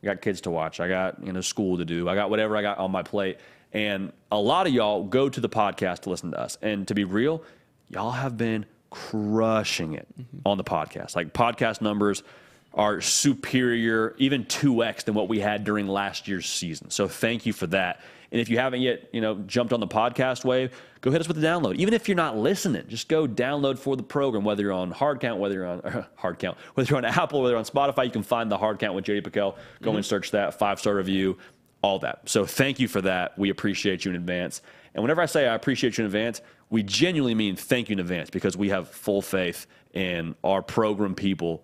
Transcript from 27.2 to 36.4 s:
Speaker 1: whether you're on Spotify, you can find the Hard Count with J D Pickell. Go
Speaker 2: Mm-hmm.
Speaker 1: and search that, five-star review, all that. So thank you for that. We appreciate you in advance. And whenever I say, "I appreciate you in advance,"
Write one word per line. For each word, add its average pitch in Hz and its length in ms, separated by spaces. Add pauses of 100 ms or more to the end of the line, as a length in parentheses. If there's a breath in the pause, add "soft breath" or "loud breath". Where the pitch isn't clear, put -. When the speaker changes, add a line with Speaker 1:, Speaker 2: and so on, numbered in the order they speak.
Speaker 1:
whether 123 100
you're 117 60
on 110 60
Spotify, 139 400
you 123 60
can 110 120
find 117 280
the 101 80
Hard 104 200
Count 104 160
with 95 100
J 104 160
D 98 100
Pickell. 98 260 (260 loud breath)
Go 110 80
Speaker 2:
Mm-hmm. 110 60
Speaker 1:
and 101 100
search 101 260
that, 101 260
five-star 101 360
review, 95 440 (440 loud breath)
all 98 180
that. - 280
So 104 160
thank 131 360
you 123 80
for 101 140
that. 92 360
We 98 120
appreciate 95 540
you 98 60
in 90 60
advance. 90 440 (340 loud breath)
And - 100
whenever 160 180
I 165 40
say, 143 200
"I 113 80
appreciate 120 420
you 117 60
in 107 40
advance," 107 340 (280 soft breath)